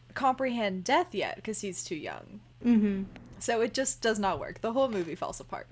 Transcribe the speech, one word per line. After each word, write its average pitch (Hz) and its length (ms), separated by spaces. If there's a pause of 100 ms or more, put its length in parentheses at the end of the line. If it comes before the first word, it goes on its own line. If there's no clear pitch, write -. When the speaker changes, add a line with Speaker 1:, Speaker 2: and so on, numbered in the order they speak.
(160)
Speaker 1:
comprehend 240 680
death 311 300
yet, 165 300
'cause 214 180
he's 185 220
too - 120
young. 131 440 (260)
Speaker 2:
Mm-hmm. 208 380 (340)
Speaker 1:
So - 240
it 233 140
just 262 260
does 220 160
not 185 220
work. - 220
The 226 120
whole 269 160
movie 180 240
falls - 260
apart - 320